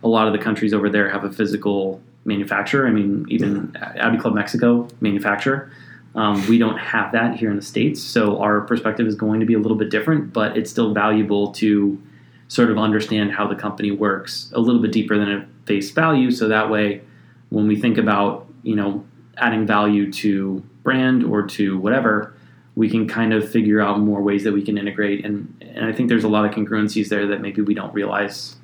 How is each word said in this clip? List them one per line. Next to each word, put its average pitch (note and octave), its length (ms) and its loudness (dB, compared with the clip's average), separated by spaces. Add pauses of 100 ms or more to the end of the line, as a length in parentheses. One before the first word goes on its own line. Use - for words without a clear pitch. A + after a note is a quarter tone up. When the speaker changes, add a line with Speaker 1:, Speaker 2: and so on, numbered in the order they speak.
Speaker 1:
a A#2 60 0
lot A2 180 4
of G#2+ 60 0
the G#2 60 -2
countries G#2+ 340 0
over G2+ 160 0
there G2+ 220 0
have G2 140 -6
a G2+ 60 -4
physical G2+ 720 -2 (240)
manufacturer. G#2 640 -2
I A#2+ 60 2
mean, G2+ 360 0
even - 460 -2
Speaker 2:
Yeah. - 320 -4
Speaker 1:
Audi A2+ 120 2
Club G#2+ 160 0
Mexico A#2+ 540 2 (120)
manufacturer. G#2 720 -2 (440)
Um, G#2 320 0
we A2+ 120 6
don't A2 200 2
have - 340 -4
that A#2 240 0
here A2+ 140 -2
in G2+ 60 -2
the G2+ 60 -4
States, - 400 -2
so G#2 360 0
our G#2 240 2
perspective A2+ 440 -2
is G#2+ 80 0
going G#2+ 260 0
to G#2+ 60 0
be A#2 80 4
a A2 40 4
little G#2+ 200 0
bit G#2 120 0
different, C#3+ 420 0
but A2 260 -2
it's G#2+ 120 -4
still A2+ 220 0
valuable G#2 640 2
to G2+ 440 2 (500)
sort A#2 220 2
of G#2 60 0
understand G#2+ 560 0
how G2+ 140 -2
the G2+ 80 -2
company G#2 360 -4
works G2 640 -4
a A#2+ 60 0
little A#2 220 4
bit G#2 100 0
deeper G#2+ 240 2
than G#2 140 2
at G2+ 160 -4 (180)
face G2+ 260 -2
value, D3+ 400 2
so A2+ 180 0
that G#2+ 200 2
way G#2+ 320 0 (480)
when G#2+ 180 0
we G#2 100 4
think A2+ 200 2
about, G2+ 500 0 (160)
you A2 140 -2
know, G2+ 260 -2 (360)
adding A2 280 2
value G#2 460 2
to G2 500 -2 (200)
brand C3 420 2
or G#2 220 0
to G2 320 -2
whatever, G#2+ 560 0 (400)
we A2+ 160 2
can A2+ 180 0
kind A2 240 0
of G#2+ 180 0
figure G#2+ 300 4
out G2+ 180 2
more G#2 220 2
ways G2+ 240 0
that G#2+ 80 0
we G2+ 80 0
can G#2 160 -2
integrate. G2+ 480 -4
And, G#2 380 -6
and A2+ 240 -8
I A2 60 -4
think A#2+ 180 0
there's A2 140 2
a A2 40 0
lot G#2+ 160 4
of G#2 60 2
congruencies G#2+ 580 -2
there G#2 200 -2
that G2+ 120 -2
maybe G2+ 220 -4
we G#2 100 0
don't G2 220 -6
realize G2+ 680 -4